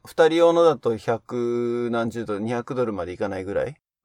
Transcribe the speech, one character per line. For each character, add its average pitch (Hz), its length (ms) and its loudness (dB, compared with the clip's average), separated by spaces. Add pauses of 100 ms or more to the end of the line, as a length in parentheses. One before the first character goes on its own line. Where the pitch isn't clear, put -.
二 - 240 4
人 160 80 2
用 170 160 6
の 170 100 4
だ 156 140 6
と 117 180 -2
百 120 960 -4
何 117 180 -2
十 113 160 -8
ド 104 100 -4
ル、 98 40 -8
二 110 120 -4
百 120 240 -6
ド 123 100 0
ル 110 80 -4
ま 92 120 -6
で 90 80 -10
い 87 40 -12
か 104 120 -4
な 95 100 -6
い 92 60 -8
ぐ 101 80 -8
ら 131 140 -2
い。 151 80 -12 (300)